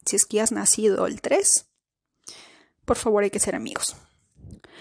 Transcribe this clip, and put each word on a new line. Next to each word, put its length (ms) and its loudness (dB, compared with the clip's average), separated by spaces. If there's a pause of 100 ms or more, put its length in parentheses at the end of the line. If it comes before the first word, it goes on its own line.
Si 100 -2
es 100 2
que 160 0
has 100 -2
nacido 560 2
el 120 -8
tres, 480 2 (1200)
por 120 0
favor 260 2
hay 80 0
que 80 -4
ser 160 -2
amigos. 400 -6 (840)